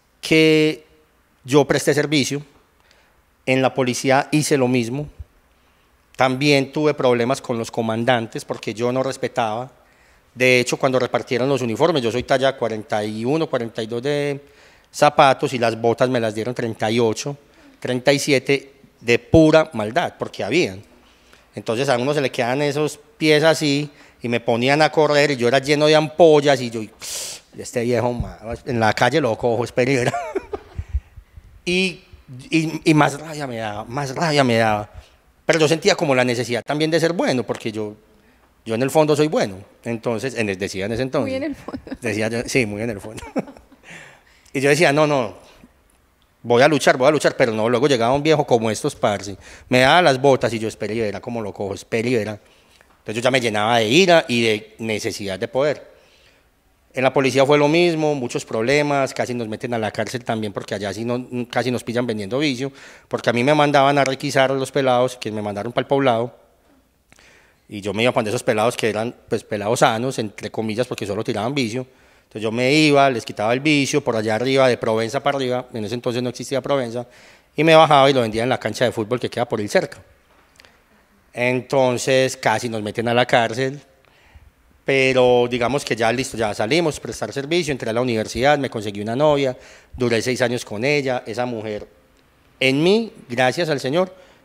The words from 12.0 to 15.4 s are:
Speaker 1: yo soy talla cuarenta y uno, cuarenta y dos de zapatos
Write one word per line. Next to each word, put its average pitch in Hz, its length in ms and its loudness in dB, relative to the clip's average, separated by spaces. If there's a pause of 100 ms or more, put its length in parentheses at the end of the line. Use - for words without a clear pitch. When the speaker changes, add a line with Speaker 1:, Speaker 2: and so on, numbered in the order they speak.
Speaker 1:
yo 113 100 0
soy 123 100 -2
talla 131 340 0
cuarenta 110 480 -4
y 110 200 -6
uno, 151 240 -2
cuarenta 117 340 -6
y 113 40 -6
dos 120 160 -8
de 143 380 -4 (500)
zapatos 143 600 4